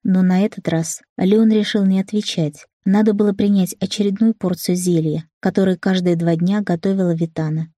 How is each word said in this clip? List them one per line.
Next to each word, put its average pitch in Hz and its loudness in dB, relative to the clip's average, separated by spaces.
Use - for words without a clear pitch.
Но 185 2
на 185 2
этот 202 -4
раз 165 -4
Леон 214 4
решил 208 0
не 190 2
отвечать. 185 -4
Надо 208 2
было 208 2
принять 202 0
очередную 202 0
порцию 180 -4
зелья, 160 -2
которое 190 0
каждые 180 0
два 165 0
дня 190 0
готовила 185 -2
Витана. 160 -4